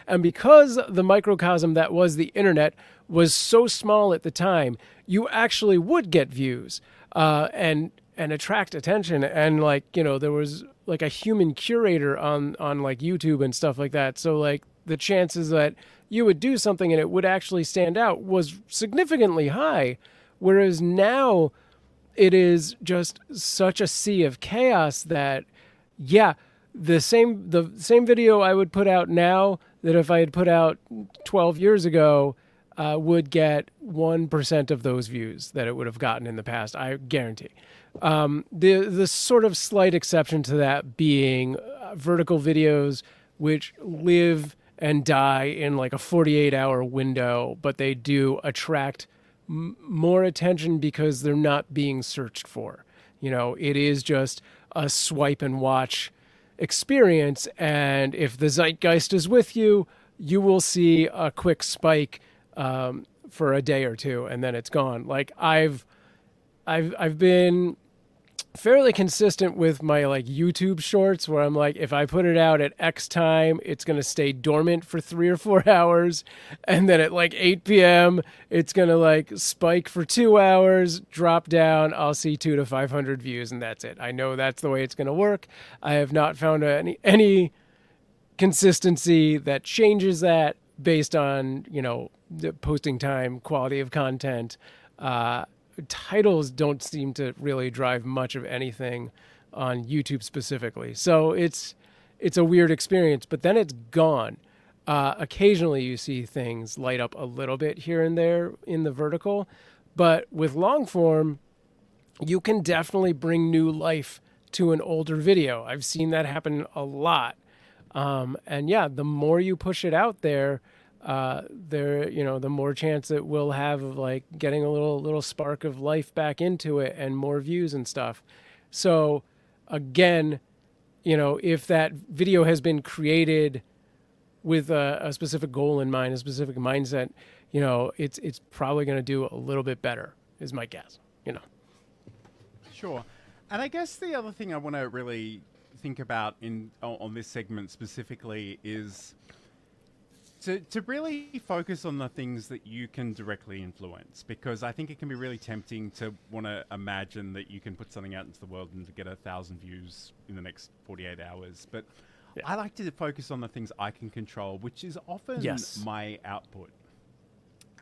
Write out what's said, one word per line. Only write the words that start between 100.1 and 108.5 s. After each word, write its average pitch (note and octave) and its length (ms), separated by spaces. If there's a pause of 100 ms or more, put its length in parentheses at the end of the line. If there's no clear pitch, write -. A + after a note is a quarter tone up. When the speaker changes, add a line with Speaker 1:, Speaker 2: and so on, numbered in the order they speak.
Speaker 1:
specifically. A#2+ 720
So D#3+ 380
it's, E3+ 420 (460)
it's - 160
a F3 80
weird E3+ 260
experience, D#3+ 560
but - 180
then F#3 120
it's F3+ 180 (180)
gone. C#3+ 460 (480)
Uh, C#3 320
occasionally E3+ 640
you B2+ 120
see B2 300
things A#2 520
light B2+ 220
up A#2+ 160
a - 100
little C3 300
bit D3+ 240
here E3 240
and E3 140
there E3+ 360 (140)